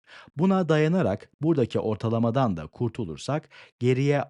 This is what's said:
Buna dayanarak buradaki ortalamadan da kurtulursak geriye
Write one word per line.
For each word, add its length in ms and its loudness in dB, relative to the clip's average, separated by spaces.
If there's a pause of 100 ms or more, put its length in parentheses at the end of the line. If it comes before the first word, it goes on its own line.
(360)
Buna 320 2
dayanarak 640 2 (100)
buradaki 400 0
ortalamadan 760 0
da 100 -10
kurtulursak 840 -8 (300)
geriye 520 0